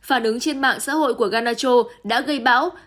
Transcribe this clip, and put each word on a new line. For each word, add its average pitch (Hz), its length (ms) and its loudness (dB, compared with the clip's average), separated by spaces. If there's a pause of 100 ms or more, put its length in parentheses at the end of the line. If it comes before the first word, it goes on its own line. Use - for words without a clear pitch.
Phản 254 220 -2
ứng 226 160 -2
trên 269 220 -4
mạng 262 180 0
xã - 140 -6
hội 294 200 2
của 220 140 0
Garnacho 233 560 2 (200)
đã 226 180 0
gây 277 180 -4
bão 254 300 2 (180)